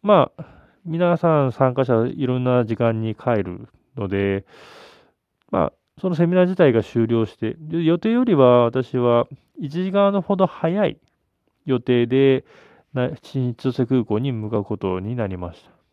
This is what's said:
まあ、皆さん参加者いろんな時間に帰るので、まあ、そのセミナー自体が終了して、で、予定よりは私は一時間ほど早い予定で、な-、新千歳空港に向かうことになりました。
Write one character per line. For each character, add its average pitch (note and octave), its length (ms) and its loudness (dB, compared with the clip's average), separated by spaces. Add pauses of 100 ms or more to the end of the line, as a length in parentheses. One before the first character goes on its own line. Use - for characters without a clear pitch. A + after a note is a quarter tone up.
ま G3 340 4
あ、 - 100 -16 (380)
皆 E3+ 340 0
さ D#3 280 2
ん B2+ 60 -2
参 B2+ 240 0
加 B2+ 100 0
者 A#2 220 0
い C3 180 -6
ろ B2+ 140 -2
ん B2+ 40 -4
な B2 220 0
時 A2 100 -4
間 A2+ 260 -2
に A2 120 -6
帰 A2 300 -2
る F2+ 240 -12 (280)
の G#2 120 -6
で、 G2 380 -2 (1040)
ま D#2+ 140 0
あ、 - 80 -8 (280)
そ F#3 80 -2
の F3 60 -2
セ E3+ 100 2
ミ F3 80 0
ナ F#3 80 4
ー - 40 6
自 F#3 100 -4
体 D3 180 4
が A2+ 100 2
終 A#2 220 -2
了 A2+ 220 0
し - 100 -18
て、 A2+ 220 -6
で、 D#3+ 240 -6
予 E3 160 2
定 A3 100 -2
よ A#3+ 140 2
り A#3+ 100 2
は B2 300 6
私 B2 340 -2
は A#2+ 300 2 (320)
一 E3 240 -6
時 F#3+ 80 -4
間 G3 320 2
ほ G3+ 120 -2
ど F#3 120 0
早 F3+ 400 -2
い A#2+ 120 -6 (680)
予 B2+ 140 0
定 A#2+ 280 2
で、 C3 380 2 (480)
な-、 B2+ 180 -2 (100)
新 B2 320 -6
千 C3 180 -4
歳 B2+ 140 -2
空 B2 200 0
港 G#2 120 -2
に C3 140 -4
向 G#2+ 180 -8
か A2 80 -2
う G#2 60 -2
こ G2+ 140 -8
と F#2 220 -4
に G#2+ 160 -8
な A2+ 120 -4
り F#2 100 -8
ま F2 160 -10
し - 100 -20
た。 - 60 -20 (240)